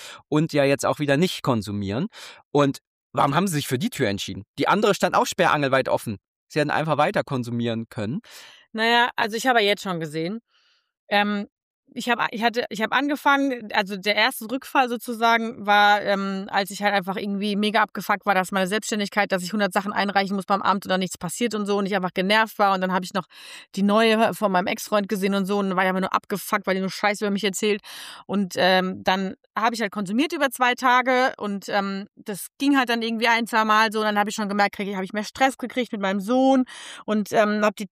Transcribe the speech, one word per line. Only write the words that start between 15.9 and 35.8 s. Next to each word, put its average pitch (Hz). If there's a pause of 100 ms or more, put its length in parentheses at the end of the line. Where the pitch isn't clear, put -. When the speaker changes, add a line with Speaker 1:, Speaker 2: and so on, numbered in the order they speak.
Speaker 2:
ähm, 196
als 196
ich 202
halt 202
einfach 185
irgendwie 202
mega 214
abgefuckt 208
war, 202
dass 185
meine 190
Selbstständigkeit, 208
dass 180
ich 175
hundert 208
Sachen 196
einreichen 196
muss 190
beim 196
Amt 190
und -
dann 185
nichts 185
passiert 220
und 208
so 202
und 202
ich 202
einfach 180
genervt 214
war 196
und 185
dann 185
hab 185
ich 180
noch 180 (500)
die 190
neue 220
von 202
meinem 247
Ex-Freund 226
gesehen 196
und 196
so 202
und 196
war 185
ja 185
immer 185
nur 190
abgefuckt, -
weil 190
die 190
nur 190
Scheiße 208
über 202
mich 196
erzählt 208 (460)
und, 190
ähm, 185
dann 190 (220)
hab 226
ich 220
halt 208
konsumiert 214
über 285
zwei 247
Tage 254
und, 202
ähm, 196
das - (120)
ging 277
halt 247
dann 233
irgendwie 226
ein, 233
zwei 220
Mal 214
so 220
und 214
dann 208
hab 208
ich 214
schon 208
gemerkt, 202
krieg 202
ich, 202
hab 190
ich 190
mehr 214
Stress -
gekriegt 247